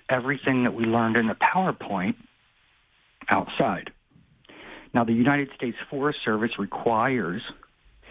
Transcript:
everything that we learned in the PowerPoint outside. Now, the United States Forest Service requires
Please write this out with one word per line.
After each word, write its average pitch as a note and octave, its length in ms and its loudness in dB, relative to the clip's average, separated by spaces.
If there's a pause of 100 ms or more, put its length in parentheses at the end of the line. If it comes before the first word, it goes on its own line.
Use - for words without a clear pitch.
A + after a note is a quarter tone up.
everything C3 560 0
that A2+ 100 0
we A#2 100 -2
learned A2+ 320 2
in A2+ 120 4
the G2+ 60 0
PowerPoint G#2+ 840 0 (1120)
outside. G2 600 0 (1040)
Now, A#2+ 100 4
the A2+ 80 2
United C#3 420 2
States A#2+ 220 -6 (140)
Forest D3 340 -2
Service A2 340 0
requires A2 840 0 (680)